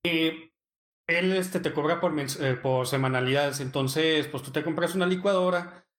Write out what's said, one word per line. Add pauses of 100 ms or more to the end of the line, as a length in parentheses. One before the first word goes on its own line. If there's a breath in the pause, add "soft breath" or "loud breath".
Eh, (520)
él,
este,
te
cobra
por
mens-,
eh,
por
semanalidades,
entonces,
pues,
tú
te
compras
una
licuadora (120)